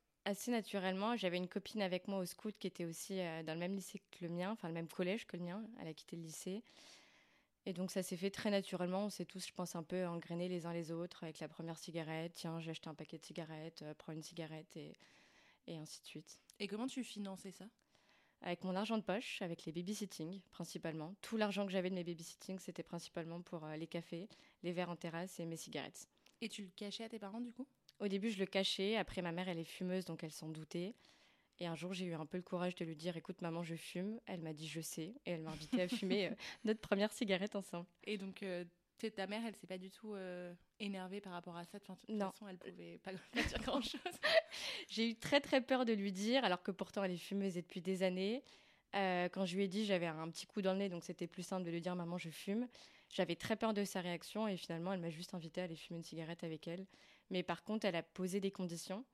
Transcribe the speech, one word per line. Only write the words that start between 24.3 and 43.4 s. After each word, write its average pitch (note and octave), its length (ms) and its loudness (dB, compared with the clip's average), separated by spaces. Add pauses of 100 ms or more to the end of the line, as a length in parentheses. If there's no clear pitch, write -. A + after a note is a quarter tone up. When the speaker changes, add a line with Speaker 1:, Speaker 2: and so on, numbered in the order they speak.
Speaker 1:
les F3 100 0
verres F3 160 0
en E3+ 80 -4
terrasse E3+ 420 -4
et E3+ 60 -2
mes E3 100 -2
cigarettes. - 540 -6 (320)
Speaker 2:
Et A3 80 -2
tu G#3 140 -8
le F#3 120 -10
cachais G#3 300 -6
à A3 40 -8
tes A3+ 100 -6
parents, G#3 200 -6
du A#3+ 140 -6
coup ? C4 120 -8 (340)
Speaker 1:
Au G#3 100 4
début, G3 220 4
je F#3+ 80 2
le G3 60 4
cachais. G3 520 4
Après, F#3+ 240 0
ma F3 100 0
mère, F3+ 160 0
elle E3+ 120 0
est E3 40 0
fumeuse, F#3 400 0
donc E3 220 -4
elle D#3 80 -6
s'en D#3 160 -6
doutait. E3+ 440 -4 (680)
Et F3 80 -2
un E3 80 -2
jour, F3 180 -4
j'ai F#3 120 -2
eu E3+ 100 -2
un D#3 100 -4
peu D3 100 -4
le F3+ 80 -2
courage F3+ 320 0
de - 80 -2
lui D#3+ 140 -4
dire : « E3 200 -2
Écoute, F3 240 -6
maman, E3+ 220 0
je E3 120 -4
fume. » G3 500 -4
Elle F#3 160 -4
m'a D#3+ 100 -2
dit : « D#3 180 -6
Je D#3+ 120 -4
sais. » E3 320 -4 (120)
Et F3 60 0
elle E3 120 -2
m'a D#3+ 80 -4
invitée D#3 320 2
à F3+ 40 4
fumer, G3 400 4
Speaker 2:
<laughs> - 40 -2
Speaker 1:
euh, - 40 -4 (300)
notre A3 160 4
première G#3 320 4
cigarette G3 420 2
ensemble. F3+ 320 -4 (160)
Speaker 2:
Et G#3+ 140 -2
donc, F#3+ 260 -8
euh, F3+ 220 -2 (320)
t'es, A3 140 -2
ta F#3+ 160 -2
mère, A3 180 0
elle G#3+ 100 -4
s'est - 120 -14
pas F#3 100 -4
du F#3 140 -10
tout, G#3+ 240 -8
euh, F3+ 380 -4 (260)
énervée G3 420 -4
par F#3+ 100 -10
rapport F3 240 -8
à F3 80 -6
ça. G3+ 180 -12
Enfin, - 120 -12
de F3+ 60 -14
toute - 100 -12
Speaker 1:
Non. G3+ 220 2
Speaker 2:
façon, - 180 -12
elle F#3 80 -10
pouvait F3 400 -12
pas F#3+ 140 -8 (220)
<laughs> - 240 2